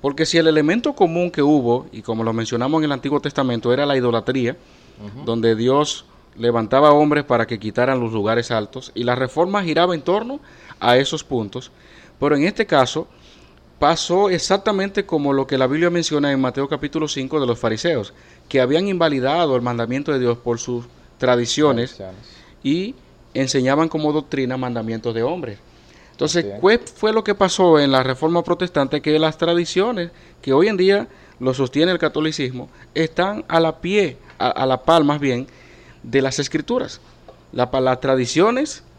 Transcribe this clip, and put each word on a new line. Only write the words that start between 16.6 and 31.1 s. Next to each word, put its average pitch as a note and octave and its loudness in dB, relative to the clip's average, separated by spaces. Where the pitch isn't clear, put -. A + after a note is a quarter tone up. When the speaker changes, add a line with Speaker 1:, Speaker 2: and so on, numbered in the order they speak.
Speaker 1:
capítulo D3 -4
cinco C#3+ -4
de C3 0
los A#2 -2
fariseos, A2 -2
que C3+ 2
habían D3+ 2
invalidado D#3 0
el A#2+ 0
mandamiento B2 -4
de C3+ 0
Dios A#2+ 0
por A#2+ -4
sus A#2+ -8
tradiciones B2 0
Speaker 2:
Tradiciones. F#2+ -18
Speaker 1:
y F3+ -2
enseñaban C3+ 0
como D3+ -2
doctrina C3+ -4
mandamientos A2+ -6
de A2+ -2
hombres. C3 -6
Entonces, E3 -2
Speaker 2:
Así G2 -8
es. G3 4
Speaker 1:
¿qué - -8
fue G#3+ -2
lo A3 -2
que G3+ -2
pasó F3+ 4
en C#3+ 2
la C3 4
Reforma D#3 0
Protestante? E3+ -2
Que D3+ 2
las D#3 0
tradiciones F3 -2
que C3+ -2
hoy E3+ 4
en G#3+ -2
día G3 2